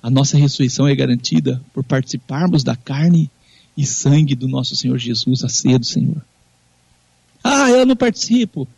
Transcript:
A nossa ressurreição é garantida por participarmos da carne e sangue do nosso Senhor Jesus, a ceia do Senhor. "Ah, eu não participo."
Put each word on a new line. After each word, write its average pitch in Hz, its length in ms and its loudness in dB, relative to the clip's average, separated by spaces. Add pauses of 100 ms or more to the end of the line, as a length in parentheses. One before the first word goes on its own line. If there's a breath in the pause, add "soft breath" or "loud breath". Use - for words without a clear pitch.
A 120 60 -6
nossa 135 280 2
ressurreição 139 480 2
é 143 80 2
garantida 127 680 -2 (120)
por - 80 -6
participarmos 143 800 -2
da 117 140 -4
carne 156 560 0 (460 soft breath)
e 143 80 -2
sangue 139 500 2
do 127 140 -6
nosso 131 260 -4
Senhor 127 220 -2
Jesus, 120 460 -4
a 120 60 -4
ceia 127 300 2
do 117 60 -4
Senhor. - 360 -2 (1200)
"Ah, 277 280 2
eu 254 160 6
não 262 100 4
participo." 226 720 -2 (100)